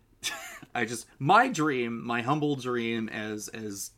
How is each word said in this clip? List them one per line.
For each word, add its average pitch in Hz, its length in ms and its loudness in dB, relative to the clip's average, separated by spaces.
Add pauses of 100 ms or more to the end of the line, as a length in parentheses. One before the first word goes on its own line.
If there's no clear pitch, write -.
(220)
<laughs> - 540 -8
I 120 100 2
just, 113 220 -4 (100)
my 196 300 6
dream, 127 580 0
my 120 160 0
humble 147 340 2
dream 117 540 -2
as, 107 380 -6
as 107 500 -8